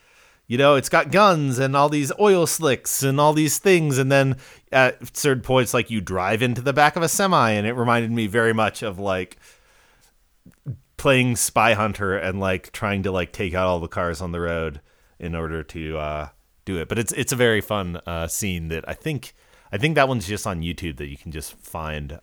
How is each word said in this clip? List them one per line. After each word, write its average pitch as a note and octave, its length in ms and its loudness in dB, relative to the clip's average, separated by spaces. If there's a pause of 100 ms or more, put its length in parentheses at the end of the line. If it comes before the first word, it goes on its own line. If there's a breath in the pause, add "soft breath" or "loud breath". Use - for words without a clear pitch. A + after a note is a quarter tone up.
(460 soft breath)
you A#2 120 -4
know, C#3+ 180 6
it's C3 120 0
got D#3 220 2
guns D#3 480 4
and C3+ 180 0
all C#3+ 120 4
these D3 320 -2
oil F#3+ 260 6
slicks - 560 -2
and C3+ 160 2
all D3 140 6
these D3+ 260 0
things." D#3+ 400 4
And C3+ 140 2
then C3+ 240 4 (340 loud breath)
at B2+ 460 2
certain C3+ 260 0
points, B2+ 320 2
like, A#2+ 160 0
you A2 100 -2
drive F#2+ 400 -2
into B2 220 0
the C#3 100 -2
back D3 220 4
of F3 80 -2
a E3 60 2
semi. E3 420 2
And G#2 160 0
it A#2 60 -2
reminded A#2 400 0
me A2+ 160 -2
very A2+ 240 2
much A2 320 0
of, G2 160 -8
like, F#2+ 380 -4 (1600 soft breath)
playing B2+ 400 4
Spy A2+ 380 2
Hunter G2+ 420 -2
and, F#2+ 220 -4
like, F#2+ 320 -4
trying G2+ 320 -4
to, F#2+ 80 -2
like, F#2 220 -2
take F#2 220 -4
out F#2 120 0
all F2 140 0
the E2 80 -6
cars E2+ 320 -4
on F2+ 100 -8
the E2+ 100 -6
road E2 400 -4 (380)
in E2+ 160 -8
order D#2+ 300 -6
to, D#2 340 -10
uh, D2+ 300 -6 (360)
do F#2 140 -6
it. D#2+ 100 -6
But G#2+ 120 -4
it's, - 120 -4
it's C3 200 -4
a C3 40 -2
very A#2 240 2
fun, F2+ 460 -6
uh, E2 220 -6
scene F2 400 -6
that D#2+ 200 -6
I - 60 -8
think, - 400 -8 (380 soft breath)
I G#2+ 60 -4
think D#3 180 2
that C3+ 120 6
one's A2+ 200 -2
just G#2 180 -6
on F2+ 160 -4
YouTube E2 360 -6
that D2 100 -10
you C#2+ 80 -14
can E2 160 -14
just - 220 -12
find. D2+ 680 -10